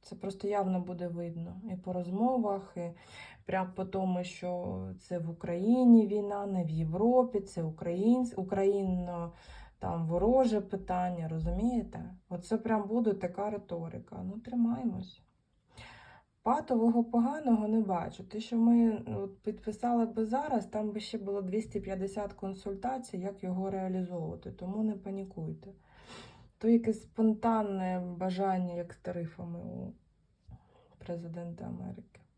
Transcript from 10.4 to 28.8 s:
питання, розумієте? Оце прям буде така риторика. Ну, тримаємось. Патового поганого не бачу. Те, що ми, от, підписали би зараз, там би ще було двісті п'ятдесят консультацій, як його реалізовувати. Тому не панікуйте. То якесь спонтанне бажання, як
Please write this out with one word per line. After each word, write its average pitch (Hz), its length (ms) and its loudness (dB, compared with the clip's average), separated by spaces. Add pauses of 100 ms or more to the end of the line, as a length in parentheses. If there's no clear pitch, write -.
питання, 180 680 -2
розумієте? 175 880 -2 (140)
Оце 180 300 -2
прям 214 300 0
буде 220 260 2
така 196 360 -4
риторика. 175 760 -8
Ну, 196 140 -6
тримаємось. 233 840 -2 (1200)
Патового 233 640 4
поганого 240 640 2
не 220 120 4
бачу. 180 440 -2
Те, 208 160 -10
що 233 160 -4
ми, 233 460 6 (140)
от, 196 220 -6
підписали 226 680 0
би 220 200 -2
зараз, 254 400 0
там 214 240 -2
би 208 100 -4
ще 214 180 -8
було 196 240 -4
двісті 202 380 -4
п'ятдесят 196 520 -4
консультацій, 196 880 -6
як 196 240 -6
його 185 280 -2
реалізовувати. 180 840 -4
Тому 190 300 -4
не 214 120 0
панікуйте. 190 760 -8 (880)
То 220 100 2
якесь 226 340 4
спонтанне 214 1000 2
бажання, 180 720 0
як 175 180 -6